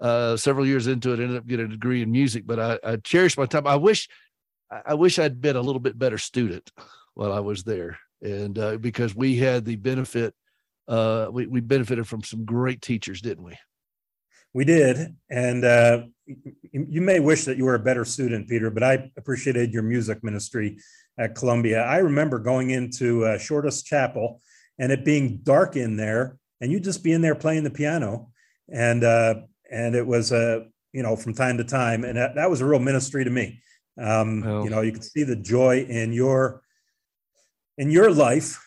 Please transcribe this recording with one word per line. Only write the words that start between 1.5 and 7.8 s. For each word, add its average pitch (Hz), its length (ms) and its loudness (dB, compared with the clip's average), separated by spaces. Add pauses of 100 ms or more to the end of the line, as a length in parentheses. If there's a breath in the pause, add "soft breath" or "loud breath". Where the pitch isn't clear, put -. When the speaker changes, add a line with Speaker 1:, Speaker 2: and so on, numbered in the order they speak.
Speaker 1:
a 107 40 -8
degree 120 320 -2
in 113 100 -2
music, 120 340 2
but 113 140 -4
I, 113 240 0
I 113 120 -2
cherished 170 420 4
my 135 80 2
time. 143 200 0
I 143 100 4
wish, 196 300 4 (640 soft breath)
I, - 180 -14
I 151 60 0
wish 170 240 4
I'd 139 220 0
been 139 160 0
a 123 60 -2
little 131 180 -2
bit 120 180 -14
better 120 200 0
student 107 520 -4 (440 loud breath)
while 101 180 -4
I 104 80 -2
was 101 240 -6
there. 92 340 -8 (240)